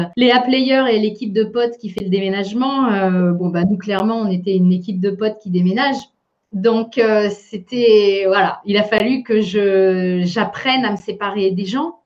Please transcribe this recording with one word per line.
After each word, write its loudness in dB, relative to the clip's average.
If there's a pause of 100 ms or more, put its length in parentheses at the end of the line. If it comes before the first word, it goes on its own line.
(160)
les 4
A-players 2
et 2
l'équipe -4
de 2
potes -2
qui -12
fait -8
le -4
déménagement. -2
Euh, 0
bon, -2
bah, 0
nous, -2
clairement, -2
on -2
était -2
une 4
équipe -2
de 0
potes -4
qui -10
déménage. 0 (560)
Donc, -2
euh, 2
c'était, 2
voilà, 2
il 0
a 4
fallu 0
que 0
je, 2
j'apprenne -2
à -2
me -4
séparer -4
des -4
gens -6